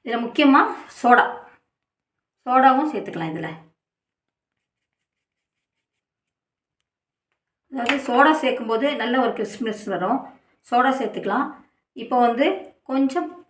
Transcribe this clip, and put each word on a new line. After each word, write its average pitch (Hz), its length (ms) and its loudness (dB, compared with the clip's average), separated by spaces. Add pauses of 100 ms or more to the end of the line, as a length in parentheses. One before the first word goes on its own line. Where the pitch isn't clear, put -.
இதுல 233 140 -4
முக்கியமா 277 420 4 (320)
சோடா, - 320 4 (1200)
சோடாவும் 262 460 4
சேர்த்துக்கலாம் 180 400 -6
இதுல. 160 180 -8 (4000)
அதாவது 262 280 -2
சோடா 262 360 4
சேர்க்கும்போது 226 600 -2
நல்ல 233 240 -2
ஒரு 233 140 0
கிறிஸ்மஸ் 220 540 -8
வரும். 196 320 -2 (480)
சோடா 247 260 2
சேர்த்துக்கலாம். 220 540 -4 (500)
இப்போ 240 220 -6
வந்து 240 260 2 (380)
கொஞ்சம், 269 440 -2 (220)